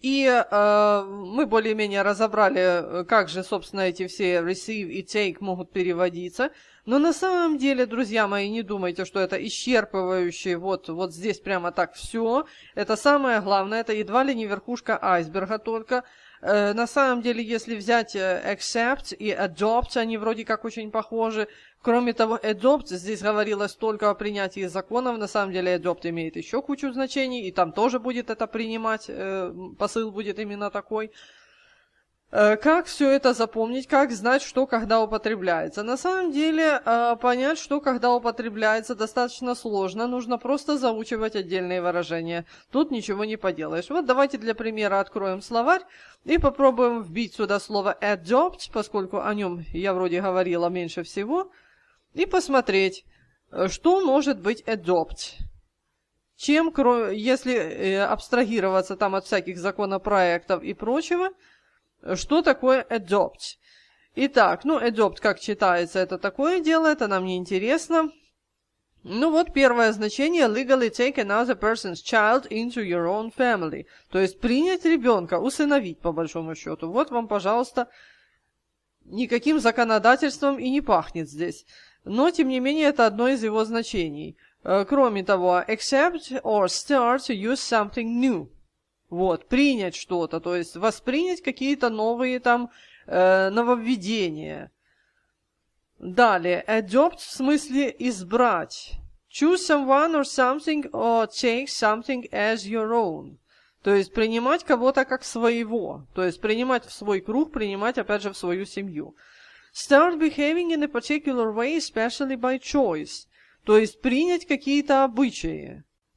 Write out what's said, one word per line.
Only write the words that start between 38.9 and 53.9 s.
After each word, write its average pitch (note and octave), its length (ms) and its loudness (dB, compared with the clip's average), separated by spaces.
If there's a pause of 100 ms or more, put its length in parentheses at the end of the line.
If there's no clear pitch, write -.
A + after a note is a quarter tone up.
достаточно B3 600 -4
сложно. G3+ 520 -4
Нужно B3 320 -4
просто C#4+ 400 -2
заучивать A3 580 -2
отдельные F3+ 460 -2
выражения. E3+ 640 -4 (240)
Тут D4+ 200 2
ничего G#3+ 360 -4
не G#3+ 100 -4
поделаешь. E3 540 -4
Вот D#4 160 -2
давайте C4+ 320 2
для A3 160 -4
примера G#3+ 460 -2
откроем G3 420 -4
словарь C4+ 400 0 (420)
и D#4+ 140 2
попробуем B3+ 640 2
вбить F#3 320 -6
сюда G3+ 260 0
слово G3+ 400 -2
adopt, G#3 720 0
поскольку G#3 460 -4
о G#3 160 -2
нём F3+ 280 -6 (120)
я F#3+ 180 -2
вроде F3+ 300 0
говорила F3+ 480 0
меньше F3 320 -6
всего, C4+ 480 -4 (640)
и E4 100 0
посмотреть, A#3+ 800 0 (460)
э, F#3 180 -2
что F4 320 2